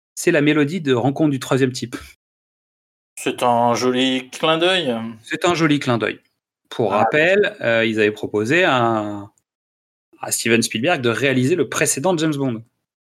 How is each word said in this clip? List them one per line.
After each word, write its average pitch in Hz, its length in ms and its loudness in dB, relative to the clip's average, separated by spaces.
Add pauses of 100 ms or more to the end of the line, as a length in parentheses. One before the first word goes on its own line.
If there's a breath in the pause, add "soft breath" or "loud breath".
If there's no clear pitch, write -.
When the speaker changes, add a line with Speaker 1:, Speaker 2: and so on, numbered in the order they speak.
(160)
Speaker 1:
c'est - 160 -2
la 156 100 2
mélodie 151 400 0
de 135 140 0
Rencontre 139 340 0
du 135 100 -2
troisième 131 320 0
type. 123 240 -10 (1200)
Speaker 2:
C'est - 280 -4
un 120 320 2
joli 127 560 0
clin 160 260 0
d'œil. 170 380 0 (280)
Speaker 1:
C'est 160 220 -6
un 175 80 2
joli 151 260 2
clin 120 200 0
d'œil. 107 200 -4 (500)
Pour 104 240 2
Speaker 2:
Ah. 104 60 2
Speaker 1:
rappel, 165 640 2
euh, 113 240 2
ils 110 140 0
avaient 104 120 6
proposé 110 520 -2
à, 110 640 0 (920)
à 107 120 -10
Steven 113 320 0
Spielberg 147 380 -2
de 120 80 0
réaliser 127 460 0
le 135 140 -2
précédent 156 480 -2
James 156 160 -2
Bond. 131 300 -6 (420)